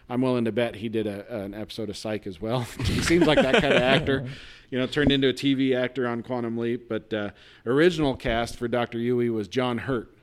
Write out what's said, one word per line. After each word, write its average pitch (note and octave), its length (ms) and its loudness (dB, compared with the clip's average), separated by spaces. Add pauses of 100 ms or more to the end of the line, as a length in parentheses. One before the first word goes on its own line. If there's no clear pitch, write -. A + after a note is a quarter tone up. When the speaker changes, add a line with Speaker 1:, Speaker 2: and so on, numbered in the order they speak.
Speaker 1:
I'm B2 120 0
willing B2+ 240 2
to A2 60 2
bet A#2 240 -2
he A2 140 -6
did G#2+ 180 -2
a, G2+ 360 -8
an G2+ 100 -8
episode G#2+ 360 -8
of F#2+ 60 -10
Psych G#2+ 320 -6
as F2 140 -10
well. A2+ 320 -2
<laughs> - 100 -8
He - 180 0
seems E3 260 4
like D3 140 6
that - 200 4
kind C#3+ 120 2
of - 80 4
actor, C3+ 460 2 (220)
Speaker 2:
<laughs> - 220 -20
Speaker 1:
you B2+ 60 -4
know, B2+ 100 0
turned C#3+ 260 4
into C3+ 160 4
a A#2+ 40 2
T C#3 200 0
V C3 220 2
actor B2+ 320 -2
on A#2 160 -4
Quantum A#2 340 -4
Leap. A#2+ 320 -4
But, A2 240 -6
uh, G#2 160 -4 (360)
original D3 520 4
cast A#2 400 -2
for A#2+ 100 -4
Doctor A#2+ 300 -2
Yui A#2+ 320 0
was G#2+ 180 -2
John B2 300 -2
Hurt, A2 440 -6